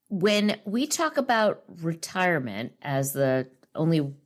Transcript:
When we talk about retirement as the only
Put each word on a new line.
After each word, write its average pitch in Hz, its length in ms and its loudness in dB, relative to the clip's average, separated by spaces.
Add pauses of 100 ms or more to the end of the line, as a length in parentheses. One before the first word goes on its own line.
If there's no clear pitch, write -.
(100)
When 208 540 2
we 233 220 -2
talk 311 300 -2
about 226 460 2 (200)
retirement 160 920 -2 (100)
as 139 300 -2
the 131 360 0 (260)
only 156 380 0 (140)